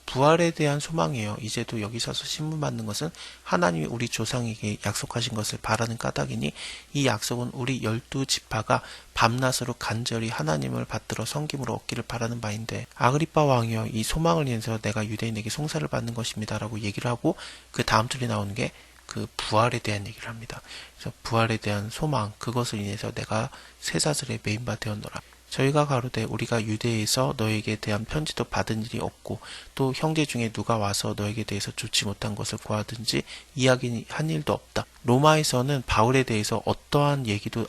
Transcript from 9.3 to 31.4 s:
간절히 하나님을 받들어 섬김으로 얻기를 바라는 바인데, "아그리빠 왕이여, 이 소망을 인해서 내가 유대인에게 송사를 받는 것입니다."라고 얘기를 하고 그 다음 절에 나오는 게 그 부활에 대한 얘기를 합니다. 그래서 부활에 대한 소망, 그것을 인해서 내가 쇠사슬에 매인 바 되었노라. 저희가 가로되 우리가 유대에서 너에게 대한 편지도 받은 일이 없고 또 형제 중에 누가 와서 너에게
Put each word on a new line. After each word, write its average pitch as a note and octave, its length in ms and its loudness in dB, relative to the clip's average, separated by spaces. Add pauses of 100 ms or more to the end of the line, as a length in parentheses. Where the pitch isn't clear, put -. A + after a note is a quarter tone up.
간절히 A2+ 560 -2
하나님을 C3+ 560 0
받들어 A2+ 400 -4
섬김으로 C#3 480 -4
얻기를 A#2 340 -6
바라는 A#2 320 -4
바인데, G#2+ 540 -4
"아그리빠 D3 500 4
왕이여, A2+ 480 4
이 A2 100 0
소망을 D#3+ 460 2
인해서 A2+ 300 -2
내가 G#2+ 260 -2
유대인에게 A2 460 -2
송사를 D3+ 380 -2
받는 A#2 260 -2
것입니다."라고 G#2+ 640 -4
얘기를 G#2+ 300 -2
하고 C#3 260 0 (340)
그 - 140 -2
다음 A2 240 4
절에 B2+ 180 -2
나오는 G#2 280 0
게 A#2+ 180 -2 (360)
그 G#2+ 180 -6 (120)
부활에 A#2 400 4
대한 G#2 280 -4
얘기를 A2 220 -12
합니다. A2+ 320 -10 (340)
그래서 - 180 -8 (100)
부활에 A2+ 340 4
대한 G#2 340 -2
소망, A#2+ 480 0
그것을 A#2+ 400 -2
인해서 G2+ 320 -4
내가 A2 380 -2 (320)
쇠사슬에 C#3+ 640 0
매인 G#2+ 240 -2
바 G#2+ 100 -2
되었노라. - 440 -6 (280)
저희가 D3 380 4
가로되 B2 380 0
우리가 A2+ 380 0
유대에서 A2+ 760 2
너에게 G#2+ 380 0
대한 G#2+ 280 -2
편지도 D3+ 400 -2
받은 A2 400 0
일이 A2+ 160 -4
없고 - 400 -6 (340)
또 C3 220 2
형제 D#3 300 2
중에 A#2 260 -2
누가 A2 240 0
와서 G#2 400 0
너에게 G#2 280 -2